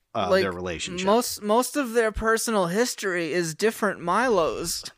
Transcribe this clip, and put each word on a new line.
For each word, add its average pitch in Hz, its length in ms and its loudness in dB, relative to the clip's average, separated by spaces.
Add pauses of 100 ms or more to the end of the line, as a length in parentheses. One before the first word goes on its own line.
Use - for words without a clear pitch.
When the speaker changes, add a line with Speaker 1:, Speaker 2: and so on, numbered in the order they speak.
(140)
Speaker 1:
uh, 101 160 -2
Speaker 2:
Like, 92 140 4
Speaker 1:
their 95 80 -2
relationship. 92 560 -6
Speaker 2:
most, 233 340 2
most 220 340 0
of 254 180 -2
their 226 180 2
personal 220 560 2
history 180 680 0
is 165 220 0
different 208 460 0
Milos. 175 840 0 (140)